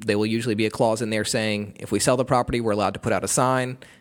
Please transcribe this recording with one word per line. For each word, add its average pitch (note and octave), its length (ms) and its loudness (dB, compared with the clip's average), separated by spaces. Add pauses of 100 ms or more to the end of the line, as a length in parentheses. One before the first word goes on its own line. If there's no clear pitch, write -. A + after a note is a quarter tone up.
they G#2+ 120 2
will G#2+ 100 2
usually A2+ 280 0
be A2 120 2
a G#2+ 40 -2
clause A2+ 320 0
in G#2+ 80 -4
there G#2+ 140 0
saying, G#2 540 -2
"If - 140 -8
we G2 60 0
sell B2+ 180 2
the B2+ 80 0
property, B2 360 0
we're A2+ 120 0
allowed G2+ 220 0
to G2+ 60 -12
put A2+ 120 0
out F#2+ 100 2
a - 60 -4
sign, B2+ 500 0 (220)